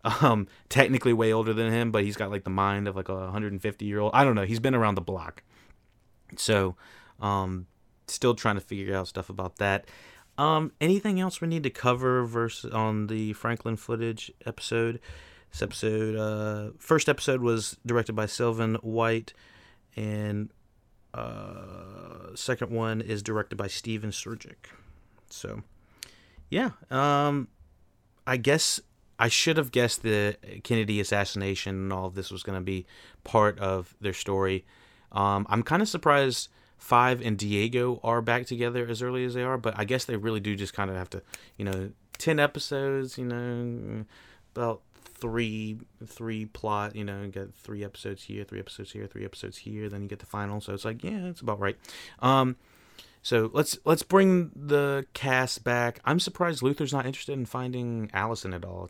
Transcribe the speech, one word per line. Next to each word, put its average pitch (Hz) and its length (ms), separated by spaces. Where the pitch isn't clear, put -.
<laughs> 110 180
Um, 110 240
technically 131 440
way 113 200
older 110 200
than 113 200
him, 117 180
but 107 140
he's 104 120
got, 101 140
like, 101 140
the 95 60
mind 98 380
of, 95 80
like, 95 120
a 95 220
hundred 104 220
and 95 80
fifty 104 240
year 104 140
old. 107 160
I 131 100
don't 131 100
know. 101 100
He's 113 160
been 131 140
around 110 200
the 95 60
block. 85 420
So, 98 400
um, 95 460
still - 280
trying 110 200
to 98 60
figure 98 340
out 95 140
stuff - 200
about 98 280
that. 98 300
Um, 156 320
anything 185 380
else 185 220
we 165 80
need 165 160
to 131 60
cover 127 540
versus 117 480
on 107 360
the 107 240
Franklin 117 420
footage 117 560
episode? 117 540
This - 120
episode, 110 520
uh, 107 640
first - 300
episode 139 320
was 117 440
directed 117 280
by 107 140
Sylvan 113 500
White, 113 560
and, 107 560
uh, 87 1200
second 123 340
one 113 300
is 110 200
directed 107 360
by 101 100
Steven 110 440
Surgic. - 560
So, - 360
yeah, 226 220
um, 143 600
I 131 100
guess 135 420
I 117 100
should 156 280
have 139 160
guessed 120 300
the 104 340
Kennedy 107 380
assassination 98 760
and 95 180
all 92 140
of 92 80
this 95 160
was 95 140
gonna 95 160
be 92 260
part 104 340
of 95 420
their 101 120
story. 95 540
Um, 101 380
I'm 113 160
kinda 185 220
surprised 143 640
Five 123 460
and 110 140
Diego 113 680
are 117 180
back 120 240
together 120 400
as 117 160
early 127 220
as 123 100
they 123 80
are, 127 160
but 113 180
I 107 80
guess 123 200
they 120 120
really 110 240
do 104 140
just 98 220
kinda 98 180
have 92 160
to, 95 120
you 104 80
know, 95 260
ten 160 200
episodes, 139 800
you 127 60
know, 120 800
about 117 280
three, 110 800
three 110 380
plot, 104 500
you 107 100
know, 101 180
you 101 60
got 98 260
three 104 280
episodes 101 420
here, 104 200
three 98 160
episodes - 320
here, 104 140
three 101 180
episodes 98 320
here, 107 320
then 101 140
you 101 60
get 101 120
the - 60
final, 104 340
so 101 140
it's 98 100
like, 110 180
yeah, 190 240
it's 175 140
about 107 180
right. 98 180
Um, 127 360
so 110 320
let's, - 320
let's 160 200
bring 185 500
the 143 580
cast 127 520
back. 120 400
I'm 151 160
surprised 170 420
Luther's 139 300
not 139 120
interested 135 280
in 131 140
finding 123 680
Allison 101 400
at 87 100
all, 90 260